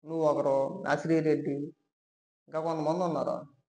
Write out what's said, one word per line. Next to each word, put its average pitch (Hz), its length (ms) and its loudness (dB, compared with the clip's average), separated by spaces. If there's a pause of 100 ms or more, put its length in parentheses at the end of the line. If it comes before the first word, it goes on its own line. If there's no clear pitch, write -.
నువ్వు 160 220 -2
ఒకరు, 139 600 2
ఆ 143 80 4
శ్రీరెడ్డి, 156 600 2 (920)
ఇంకా 156 120 -6
కొంతమంది 160 440 -2
ఉన్నారు. 143 320 -2 (320)